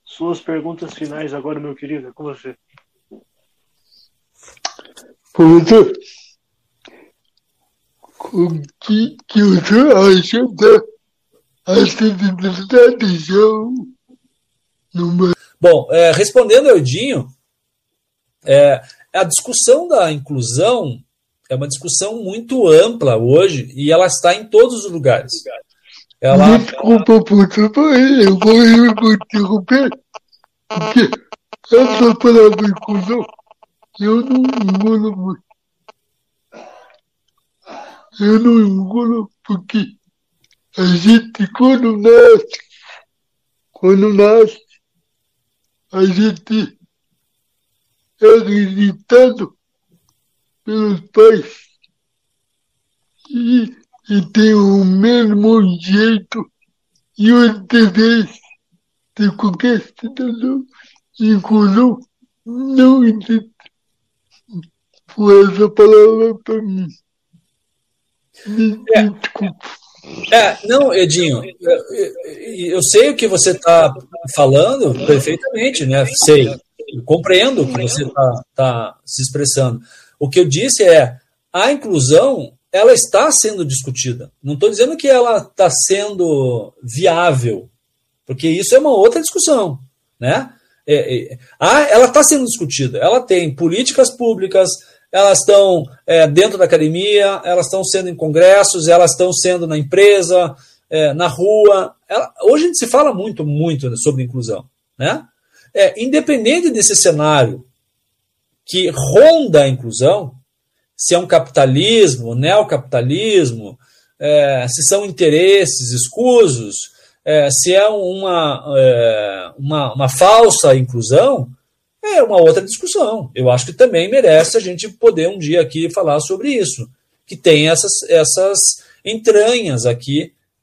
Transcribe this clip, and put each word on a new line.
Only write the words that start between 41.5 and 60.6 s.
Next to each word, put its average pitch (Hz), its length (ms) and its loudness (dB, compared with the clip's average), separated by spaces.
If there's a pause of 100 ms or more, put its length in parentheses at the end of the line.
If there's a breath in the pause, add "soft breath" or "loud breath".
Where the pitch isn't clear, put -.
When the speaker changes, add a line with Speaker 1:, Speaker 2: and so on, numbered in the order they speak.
Speaker 2:
quando 247 440 0
nasce, 233 500 6 (1200 soft breath)
quando 196 420 2
nasce, 214 460 4 (1300)
a 190 120 0
gente 202 760 -2 (1400)
é 226 180 6
rejeitado 202 1160 0 (1080)
pelos 214 360 -4 (120)
pais. 214 340 4 (1900)
E, 240 420 -2 (360)
e 202 120 0 (100)
tem 220 220 2
o 196 300 2
mesmo 214 800 2 (200)
jeito 208 640 -2 (720)
e 214 140 2
o 233 320 2
desejo 220 640 0 (880)
de 208 200 -2
qualquer 220 440 -2 (180)
cidadão, 254 640 -8 (560 soft breath)